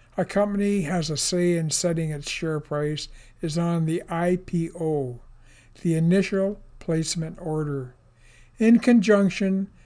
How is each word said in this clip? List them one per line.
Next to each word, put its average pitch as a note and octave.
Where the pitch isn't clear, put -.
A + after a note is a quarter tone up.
a F#3
company G3+
has D#3+
a D3
say F3
in D#3+
setting E3
its D3
share D#3
price D3+
is D#3+
on E3+
the D#3+
I F3
P E3
O, C#3+
the E3+
initial F#3+
placement D#3+
order, D3
in A3+
conjunction G3